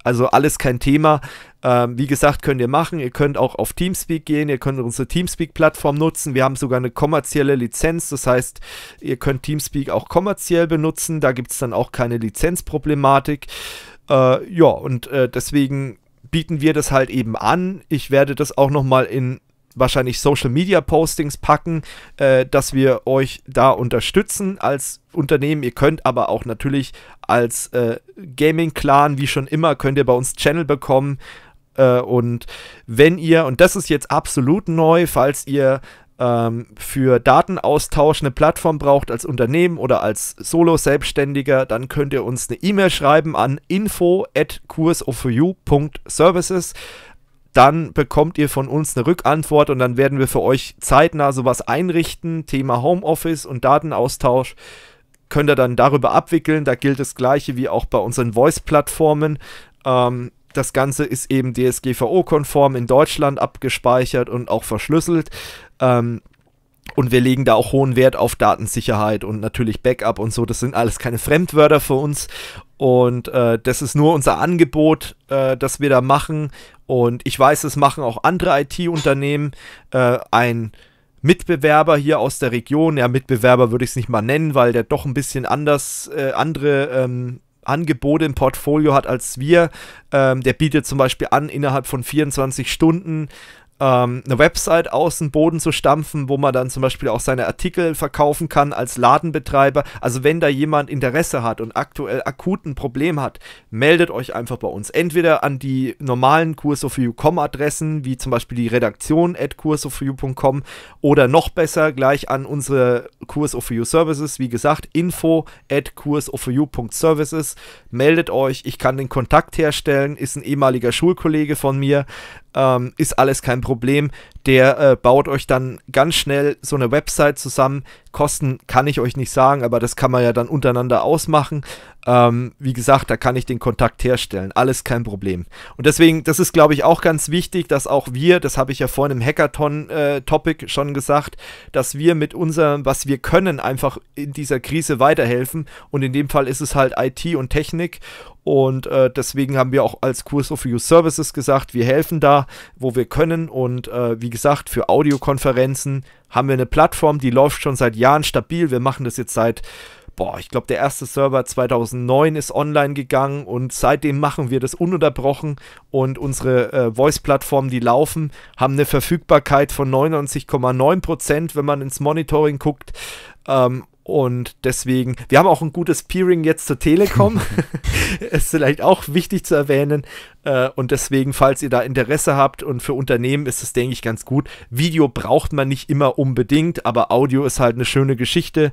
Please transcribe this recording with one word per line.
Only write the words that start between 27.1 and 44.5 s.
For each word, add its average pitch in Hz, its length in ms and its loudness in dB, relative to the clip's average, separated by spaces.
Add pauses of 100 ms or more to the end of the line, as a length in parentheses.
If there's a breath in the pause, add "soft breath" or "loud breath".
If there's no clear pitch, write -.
als, 120 520 0
äh, 117 260 -2 (360)
Gaming-Clan, 147 840 2
wie 139 80 -2
schon 135 180 -4
immer, 156 300 0
könnt 139 240 0
ihr 135 80 2
bei 127 60 6
uns 127 200 -2
Channel 160 320 0
bekommen. 139 540 0 (560 loud breath)
Äh, 127 240 4
und 120 480 -2 (400 loud breath)
wenn 151 320 6
ihr, 160 260 4
und 131 160 0
das 180 140 6
ist 190 140 -6
jetzt 147 200 -2
absolut 151 580 0
neu, 165 380 4
falls 139 400 0
ihr, 135 360 0 (360 loud breath)
ähm, 120 480 -2 (140)
für 131 400 2
Datenaustausch 151 1040 2
eine 139 80 -2
Plattform 156 480 0
braucht 143 320 2
als 117 140 -6
Unternehmen 156 520 0
oder 123 240 0
als - 380 -4
Solo-Selbstständiger, 143 1300 0
dann 120 200 -4
könnt 139 260 -4
ihr 127 100 -2
uns 120 260 -6
eine 120 140 -8
E-Mail 196 260 2
schreiben 151 460 2
an 131 320 0
info 185 580 0 (100)
at - 320 -2